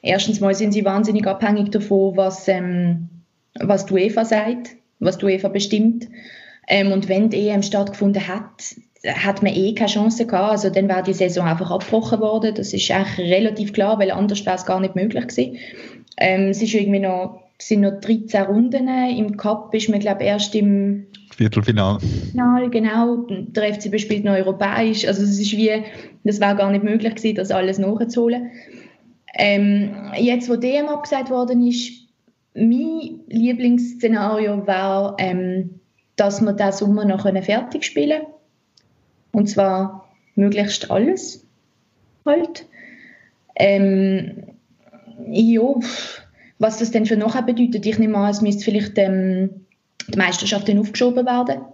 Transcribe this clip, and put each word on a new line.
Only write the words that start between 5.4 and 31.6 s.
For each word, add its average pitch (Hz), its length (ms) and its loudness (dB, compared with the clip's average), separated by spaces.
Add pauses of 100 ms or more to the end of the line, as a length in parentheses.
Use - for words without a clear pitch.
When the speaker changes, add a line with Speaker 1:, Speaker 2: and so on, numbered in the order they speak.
Speaker 1:
bestimmt. 214 600 0 (600)
Ähm, 196 240 4
und 190 160 0
wenn 196 220 2
die - 80 -2
E 208 120 0
M 202 140 2
stattgefunden 202 640 0
hat, - 480 -10 (300)
hat - 360 -2
man 202 120 2
eh 196 200 0
keine 208 160 0
Chance 220 360 2
gehabt. 202 260 0
Also 208 180 0
dann 196 200 2
wäre 185 140 0
die 190 100 0
Saison 180 340 0
einfach 170 240 0
abgebrochen 220 480 0
worden. 214 360 0
Das 202 180 -6
ist - 180 -2
eigentlich 185 380 0
relativ 208 420 2
klar, 208 280 2
weil 190 120 2
anders 196 340 0
wäre 185 120 0
es - 80 -8
gar 185 140 0
nicht 190 160 -2
möglich 220 320 -2
gewesen. - 300 -2 (600)
Ähm, 190 320 2
es 196 120 -2
ist 220 120 -2
irgendwie 202 260 2
noch, 185 440 -4 (140)
es - 120 -16
sind 208 120 4
noch 196 200 0
dreizehn 214 420 0
Runden. 240 440 2
Im 247 500 -2
Cup 214 360 -4
ist 220 160 -2
man, 202 120 0
glaub, 202 200 -2
erst 208 340 -2
im 202 500 2 (300)
Speaker 2:
Viertelfinale. 104 640 2 (320)
Speaker 1:
Finale, 247 380 2
genau. 233 600 0
Der 208 400 -4
F 208 100 -6
C 202 100 -6
B 208 100 -2
spielt 208 260 -4
noch 202 80 2
europäisch. 196 720 0
Also 202 160 0
es 202 160 2
ist 208 140 -2
wie, 214 300 2 (400)
das 208 160 0
wäre 202 160 2
gar 196 160 2
nicht 202 120 0
möglich 220 320 0
gewesen, 220 200 -2
das 190 160 -4
alles 190 280 0
nachzuholen. 233 680 -2 (840)
Ähm, 202 560 2 (280)
jetzt, 240 300 0
wo 233 80 2
D 247 180 -2
M 294 140 0
abgesagt 294 400 -4
worden 247 360 2